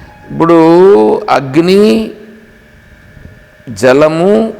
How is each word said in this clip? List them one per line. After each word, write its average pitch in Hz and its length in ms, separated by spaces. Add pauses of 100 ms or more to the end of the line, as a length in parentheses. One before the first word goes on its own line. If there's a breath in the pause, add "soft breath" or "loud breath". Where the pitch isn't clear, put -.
(320 loud breath)
ఇప్పుడు 160 220 (760)
అగ్ని, 185 840 (1600)
జలము, 160 880